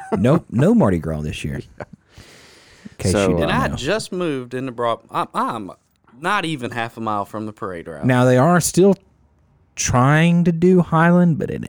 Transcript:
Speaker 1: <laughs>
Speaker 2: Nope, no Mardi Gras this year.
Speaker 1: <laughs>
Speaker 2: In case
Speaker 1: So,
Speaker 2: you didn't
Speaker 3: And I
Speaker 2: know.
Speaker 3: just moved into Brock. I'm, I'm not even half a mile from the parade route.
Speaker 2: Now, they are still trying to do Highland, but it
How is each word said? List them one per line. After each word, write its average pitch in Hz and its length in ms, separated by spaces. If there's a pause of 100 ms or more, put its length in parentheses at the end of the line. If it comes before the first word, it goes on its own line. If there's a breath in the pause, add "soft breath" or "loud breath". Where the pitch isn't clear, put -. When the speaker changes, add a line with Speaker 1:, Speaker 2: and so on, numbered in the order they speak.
Speaker 1:
<laughs> - 160
Speaker 2:
Nope, 127 320
no 156 260
Mardi 104 240
Gras 78 220
this 76 220
year. 69 120
Speaker 1:
<laughs> - 240
Speaker 2:
In - 1160
case 92 140
Speaker 1:
So, 101 100
Speaker 2:
you 98 60 (100)
didn't 82 60
Speaker 3:
And - 80
I 208 160
Speaker 2:
know. - 80
Speaker 3:
just 196 360
moved 143 420
into 131 180
Brock. 117 400
I'm, 165 220
I'm 131 380 (480)
not 185 260
even 131 260
half 117 260
a 117 40
mile 104 240
from 107 200
the 107 80
parade 90 340
route. 76 180
Speaker 2:
Now, 123 200
they 127 120
are 170 240
still 190 340 (800)
trying 156 680
to 175 60
do 175 300
Highland, 170 580
but - 100
it - 200